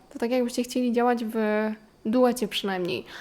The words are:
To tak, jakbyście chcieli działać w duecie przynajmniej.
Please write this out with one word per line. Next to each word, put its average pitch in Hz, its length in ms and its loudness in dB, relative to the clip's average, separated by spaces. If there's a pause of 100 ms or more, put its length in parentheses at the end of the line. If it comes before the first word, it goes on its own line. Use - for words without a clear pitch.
To - 100 -16
tak, 233 120 -2
jakbyście 247 320 0
chcieli 247 280 0
działać 240 340 2
w 220 120 -4 (680)
duecie 247 420 2
przynajmniej. 185 580 -4 (160)